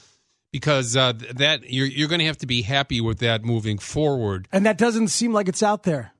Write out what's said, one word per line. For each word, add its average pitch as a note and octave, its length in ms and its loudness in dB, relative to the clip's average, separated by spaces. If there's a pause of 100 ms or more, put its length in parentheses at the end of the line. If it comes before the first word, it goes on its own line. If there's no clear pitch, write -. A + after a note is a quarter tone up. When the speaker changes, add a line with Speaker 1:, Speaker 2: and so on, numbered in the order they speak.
(500)
Speaker 1:
Because, C3+ 460 0
uh, B2+ 180 4
th-, A2+ 220 -14
that C3+ 360 0
you're, C3 140 0
you're D3 220 -2
gonna E3 160 0
have D#3 140 -2
to C#3 80 -8
be A#2+ 160 0
happy C3+ 380 -2
with A2+ 200 -2
that A2+ 220 0
moving A2 360 -2
forward. A#2 760 -2
Speaker 2:
And G3 140 4
that G#3+ 100 2
doesn't A3+ 320 2
seem A#3 240 0
like G#3 160 2
it's F#3 140 -2
out G#3 220 0
there C#3 360 -2